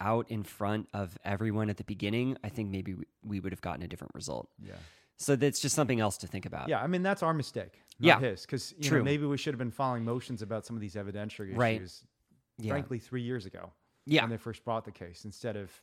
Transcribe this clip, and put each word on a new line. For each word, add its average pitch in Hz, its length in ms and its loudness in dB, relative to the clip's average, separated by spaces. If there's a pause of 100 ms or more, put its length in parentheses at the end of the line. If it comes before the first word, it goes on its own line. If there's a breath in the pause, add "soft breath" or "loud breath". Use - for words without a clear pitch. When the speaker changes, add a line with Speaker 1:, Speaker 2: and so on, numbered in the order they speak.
Speaker 1:
out 113 320 2
in 107 100 -2
front 104 500 -2
of 95 320 -4
everyone 107 460 2
at 101 60 -2
the - 80 -10
beginning, 110 580 0
I 107 60 -6
think 104 220 -4
maybe 95 240 -4
we, 87 100 -8 (180)
we 104 160 -4
would 92 140 -4
have 87 80 -8
gotten 85 240 -4
a - 40 -4
different - 280 -12
result. - 340 -6 (100)
Speaker 2:
Yeah. - 140 -14 (460 loud breath)
Speaker 1:
So 143 160 4
that's 135 240 2
just 139 140 0
something 131 260 4
else 107 180 4
to 95 100 -8
think 95 180 -6
about. - 220 -6
Speaker 2:
Yeah, 135 120 2
I 123 60 0
mean, 180 160 2
that's 190 220 2
our 165 100 4
mistake, - 480 -6 (160)
not 123 80 2
Speaker 1:
Yeah. 151 140 12
Speaker 2:
his, 113 260 0
'cause, - 320 -6
you 147 100 -2
Speaker 1:
True. 156 100 6
Speaker 2:
know, 127 60 6
maybe 147 220 2
we 143 100 2
should 147 160 -2
have 123 60 -4
been 120 140 -2
filing 123 320 -2
motions 120 380 -4
about 107 220 -4
some 117 120 -8
of 110 40 -6
these 104 140 -8
evidentiary 101 640 -6
Speaker 1:
Right. 117 240 6
Speaker 2:
issues, 92 240 -14 (520)
Speaker 1:
Yeah. 110 140 -2
Speaker 2:
frankly, 135 300 -2
three 127 220 -4
years 120 220 -4
ago 92 280 -12 (340)
Speaker 1:
Yeah. 147 160 6
Speaker 2:
when 113 80 0
they 113 60 -2
first - 280 -8
brought 113 200 -2
the 107 80 -14
case, 87 320 -16
instead 107 320 -6
of 101 160 -10 (100)